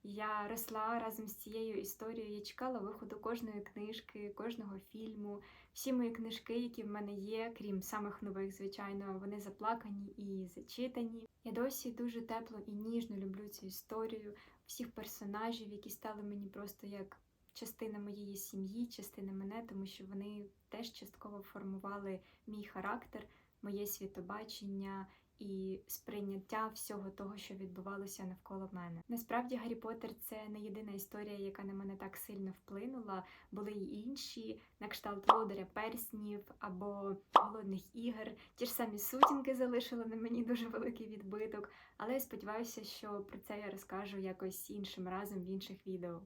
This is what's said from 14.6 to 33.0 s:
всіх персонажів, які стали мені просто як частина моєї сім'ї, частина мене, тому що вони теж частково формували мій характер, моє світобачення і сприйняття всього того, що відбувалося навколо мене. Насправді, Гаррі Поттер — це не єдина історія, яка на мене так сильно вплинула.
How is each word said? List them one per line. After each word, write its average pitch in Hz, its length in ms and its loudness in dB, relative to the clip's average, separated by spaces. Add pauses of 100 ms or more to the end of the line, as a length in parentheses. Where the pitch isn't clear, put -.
всіх 233 240 -4
персонажів, 214 760 -2
які 202 220 -8
стали 208 320 -4
мені 202 260 -2
просто 202 380 -6
як 196 340 -6 (320)
частина 220 460 -4
моєї 202 380 -4
сім'ї, 196 500 0
частина 196 460 -6
мене, 196 360 -2
тому 196 180 -2
що 196 180 -8
вони 202 420 -4 (220)
теж 233 240 -4
частково 202 500 -10
формували 196 800 0 (260)
мій 208 180 -4
характер, 208 640 -2 (360)
моє 202 240 2
світобачення 196 1200 -2 (340)
і 190 460 0
сприйняття 202 800 0
всього 202 440 -4
того, 202 260 -6
що 196 180 -8
відбувалося 196 680 -4
навколо 190 480 -4
мене. 175 360 -4
Насправді, 240 480 2
Гаррі 226 180 0
Поттер — 226 360 -2 (100)
це 214 280 -6
не 214 120 -4
єдина 208 320 -4
історія, 208 460 -4
яка 196 260 -2
на 196 80 0
мене 196 240 0
так 190 200 -4
сильно 196 340 -2
вплинула. 202 760 -2 (260)